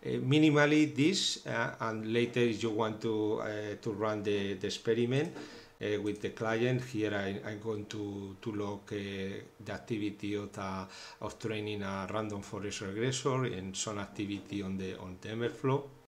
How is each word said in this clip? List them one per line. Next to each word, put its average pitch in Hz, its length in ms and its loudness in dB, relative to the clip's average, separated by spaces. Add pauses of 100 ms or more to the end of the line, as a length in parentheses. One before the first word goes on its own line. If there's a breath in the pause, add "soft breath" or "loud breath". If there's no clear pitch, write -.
uh, 131 40 -2 (100)
minimally 147 760 8
this, 170 500 4
uh, 117 360 0
and 110 320 -2
later 120 260 4
if 117 240 4
you 117 60 2
want 107 320 0
to, 110 400 2
uh, 104 400 -4
to 117 100 -2
run 104 320 0
the, 101 300 2
the 98 140 -4
experiment, 120 680 2 (460 loud breath)
uh, 104 200 0
with 104 200 -2
the 104 100 -2
client. 120 520 2
Here 107 300 0
I, 101 360 -2
I'm 107 100 -8
going 107 260 -4
to, 101 560 -6
to 117 100 -4
log, 101 300 -4 (100)
uh, 107 40 -4 (720)
the 107 60 -8
activity 104 640 -4
of, 101 160 -4
the, 95 360 -4 (340 loud breath)
of 104 180 -8
training 104 440 -4
a 98 300 -4
random 104 280 -2
forest 98 400 -6
regressor 120 760 0
and 95 180 -6
some 104 240 -4
activity 101 600 -6
on 95 160 -4
the, 95 220 -6
on 90 220 -10
the 113 80 -10
M 113 140 -2
L 117 60 2
Flow. 135 400 0 (240)